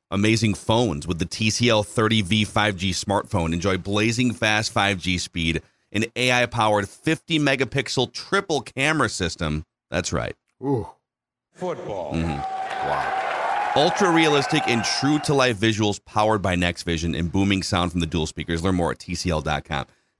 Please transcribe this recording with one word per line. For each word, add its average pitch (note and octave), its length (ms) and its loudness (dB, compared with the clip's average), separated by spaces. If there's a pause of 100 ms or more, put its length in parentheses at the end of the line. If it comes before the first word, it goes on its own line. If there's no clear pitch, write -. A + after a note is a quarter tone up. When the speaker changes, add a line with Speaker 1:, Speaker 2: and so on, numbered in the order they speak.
(100)
Speaker 1:
amazing G#2 440 2
phones G#2 520 0
with E2 120 -4
the F2 80 -2
T A2 240 -2
C A#2+ 180 2
L A2 140 4
thirty A2 400 2
V G#2 220 2
five G#2 320 0
G F2+ 160 -2
smartphone. F2+ 600 -2
Enjoy F#2 240 0
blazing G#2+ 560 0
fast G#2+ 400 0
five G2+ 240 2
G F2+ 220 0
speed, D#2+ 420 -2 (320)
an G#2+ 140 0 (100)
A B2 160 2
I B2 140 2
powered A2 420 0
fifty D#3+ 500 -2
megapixel C3+ 760 0
triple F3 480 -2
camera C#3 480 0
system. D#2+ 560 -2 (240)
That's D#2+ 200 -2
right. A1+ 240 -2 (280)
Speaker 2:
Ooh. B2+ 260 -2 (640)
Speaker 3:
Football. G2+ 600 -6
Speaker 1:
Mm-hmm. D#2 760 -4
Speaker 2:
Wow. - 880 -2
Speaker 1:
Ultra E3+ 340 2
realistic D3+ 560 2
and A#2 160 2
true D3 380 0
to D3+ 140 0
life B2+ 240 2
visuals G#2 440 2
powered G#2+ 380 2
by F2+ 160 0
Next F2 280 0
Vision E2 300 -2
and E2+ 160 -2
booming G2 320 2
sound F2 300 0
from F2 80 -2
the E2 60 0
dual D#2 200 -2
speakers. E2 360 -4
Learn F#2 140 2
more E2 160 2
at B1 60 -10
T - 160 -10
C F2 140 -4
L D#2 140 0
dot D2 240 -4
com. C#2 180 -4 (360)